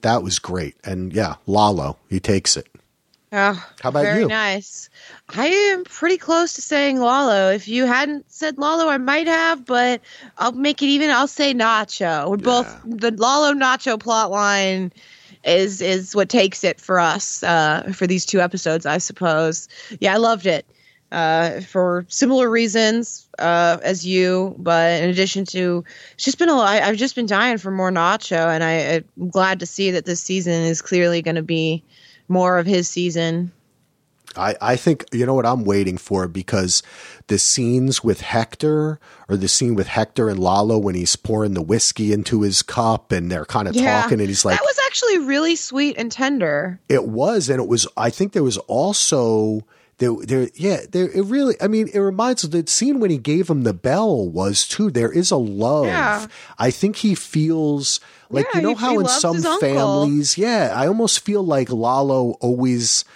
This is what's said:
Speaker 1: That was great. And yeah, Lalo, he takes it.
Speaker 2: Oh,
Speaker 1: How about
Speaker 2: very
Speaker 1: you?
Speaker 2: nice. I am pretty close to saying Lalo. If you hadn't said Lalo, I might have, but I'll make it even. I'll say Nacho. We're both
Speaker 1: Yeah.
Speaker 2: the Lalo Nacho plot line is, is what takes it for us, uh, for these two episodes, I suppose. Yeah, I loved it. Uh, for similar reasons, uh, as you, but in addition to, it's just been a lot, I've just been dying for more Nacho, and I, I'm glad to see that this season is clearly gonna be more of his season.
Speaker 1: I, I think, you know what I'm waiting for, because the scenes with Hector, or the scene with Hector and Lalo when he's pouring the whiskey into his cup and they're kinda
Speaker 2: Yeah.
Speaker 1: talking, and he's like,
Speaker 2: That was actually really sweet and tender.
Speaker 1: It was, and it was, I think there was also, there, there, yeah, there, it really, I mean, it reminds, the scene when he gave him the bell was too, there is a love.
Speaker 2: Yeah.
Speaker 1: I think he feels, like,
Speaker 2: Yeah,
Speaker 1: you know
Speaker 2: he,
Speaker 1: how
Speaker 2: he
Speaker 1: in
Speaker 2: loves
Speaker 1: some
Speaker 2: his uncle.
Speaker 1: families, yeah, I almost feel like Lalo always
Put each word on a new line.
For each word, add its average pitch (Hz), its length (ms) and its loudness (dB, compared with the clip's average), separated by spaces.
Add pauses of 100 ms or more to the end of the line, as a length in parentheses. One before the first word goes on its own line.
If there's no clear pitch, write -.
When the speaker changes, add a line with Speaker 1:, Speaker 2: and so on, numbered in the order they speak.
Speaker 1:
That 117 200 2
was 92 160 -4
great. 90 460 -8
And 92 300 -6
yeah, 95 220 -2 (100)
Lalo, 98 500 0 (140)
he 92 100 -2
takes - 380 0
it. - 100 -14 (640)
Speaker 2:
Oh, 202 220 2 (260)
Speaker 1:
How 131 80 -4
about 143 140 0
Speaker 2:
very 208 200 2
Speaker 1:
you? - 60 2
Speaker 2:
nice. 208 640 -4 (400)
I 220 160 -2
am 381 380 0
pretty 349 340 -2
close 339 360 0
to - 60 -12
saying 285 400 0
Lalo. 233 520 2
If 202 160 -4
you 247 180 0
hadn't 285 440 -2
said 302 280 -8
Lalo, 320 300 0
I 285 100 0
might 285 300 0
have, 330 360 0
but 247 380 0 (340)
I'll 240 160 -2
make 277 300 -2
it 285 40 2
even. 285 240 2
I'll 254 180 2
say 277 260 0
Nacho. 208 720 0
We're 196 100 0
both 240 280 2
Speaker 1:
Yeah. - 300 -12
Speaker 2:
the 226 160 -2
Lalo 277 420 2
Nacho 262 440 0
plot 220 320 0
line 196 640 0 (520)
is, 190 360 2
is 185 340 -2
what 202 140 2
takes 196 360 2
it 170 160 -2
for 185 180 0
us, 170 460 0
uh, 160 500 0
for 185 120 -2
these 180 200 -2
two 190 160 0
episodes, 175 420 -2
I 151 140 -2
suppose. 165 720 -2 (320)
Yeah, 196 120 2
I 202 60 2
loved 226 260 0
it. 175 220 0 (460)
Uh, 165 500 0
for 180 460 -2
similar 254 400 2
reasons, 226 800 0 (140)
uh, 170 420 2
as 170 240 -4
you, 185 520 0
but 170 440 2
in 180 80 2
addition 190 340 -2
to, 180 400 -2 (300)
it's - 100 -8
just 269 140 -2
been 339 100 2
a 320 60 4
lot, 208 280 4
I've 208 140 0
just 262 200 -2
been 240 100 -2
dying 214 320 2
for 190 140 -8
more 185 180 0
Nacho, 175 560 0
and 165 160 0
I, 160 400 0 (180)
I'm 180 80 -6
glad 190 300 0
to 175 80 -10
see 196 240 -2
that 180 140 -2
this 175 160 -4
season 185 320 -2
is 165 280 0
clearly 175 400 2
gonna 160 220 -2
be 160 400 -2 (460)
more 180 300 4
of 170 80 0
his 180 220 2
season. 170 600 -2 (840)
Speaker 1:
I, 90 240 -2
I 117 160 2
think, 151 360 0
you 120 140 0
know 131 80 0
what 123 120 2
I'm 123 180 0
waiting 98 340 0
for, 92 300 -2
because 92 560 -2 (420)
the 101 120 0
scenes 127 640 0
with 110 160 2
Hector, 151 800 -2 (280)
or 101 80 0
the 95 120 0
scene 120 260 0
with 95 140 0
Hector 110 400 0
and 98 100 -2
Lalo 101 400 2
when 101 160 0
he's 90 220 -2
pouring 107 380 -2
the 87 80 -2
whiskey 104 500 0
into 104 300 0
his 101 200 0
cup 113 480 0
and 87 220 -2
they're 80 120 -4
kinda 104 300 -2
Speaker 2:
Yeah. - 280 2
Speaker 1:
talking, 110 180 2
and 101 80 0
he's 101 160 0
like, 92 120 2
Speaker 2:
That - 80 0
was 554 220 0
actually 466 320 0
really 302 380 0
sweet 277 420 -2
and 233 140 -4
tender. 185 640 -2 (100)
Speaker 1:
It 135 200 2
was, 139 420 0
and 127 100 0
it 107 60 -2
was, 117 300 0
I 110 140 0
think 196 220 -2
there 165 120 2
was 110 140 0
also, 113 1040 0 (360)
there, 120 240 0
there, 127 320 0
yeah, 175 360 -2
there, 180 200 0
it 190 140 -2
really, 254 360 0
I 185 60 0
mean, 214 260 2
it 208 60 0
reminds, 202 440 0
the 165 260 -2
scene 269 320 2
when 202 100 2
he 151 80 0
gave 151 320 0
him 139 140 2
the 107 100 2
bell 135 540 0
was 95 380 -2
too, 202 260 0
there 117 200 2
is 175 200 2
a 170 40 2
love. 123 500 0
Speaker 2:
Yeah. 214 400 -2 (300)
Speaker 1:
I 127 140 0
think 202 260 0
he 196 200 0
feels, 156 840 0 (320)
like, 262 240 0
Speaker 2:
Yeah, 339 60 2
Speaker 1:
you 202 80 2
know 240 80 2
Speaker 2:
he, 208 40 -8
Speaker 1:
how 247 100 0
Speaker 2:
he 220 60 2
Speaker 1:
in - 60 2
Speaker 2:
loves - 180 0
Speaker 1:
some 170 140 2
Speaker 2:
his 165 100 0
uncle. 339 240 0
Speaker 1:
families, 143 720 0
yeah, 196 340 0
I 127 140 0
almost 220 340 0
feel 202 220 -2
like 139 260 0
Lalo 127 720 0
always 123 640 0 (120)